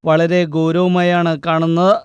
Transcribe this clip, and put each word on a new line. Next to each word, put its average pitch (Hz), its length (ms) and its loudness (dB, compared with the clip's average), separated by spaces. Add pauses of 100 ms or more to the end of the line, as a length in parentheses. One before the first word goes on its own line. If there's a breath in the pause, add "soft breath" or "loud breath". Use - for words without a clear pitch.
വളരെ 165 300 2 (160)
ഗൗരവമായാണ് 175 760 0 (140)
കാണുന്നത്. 165 580 0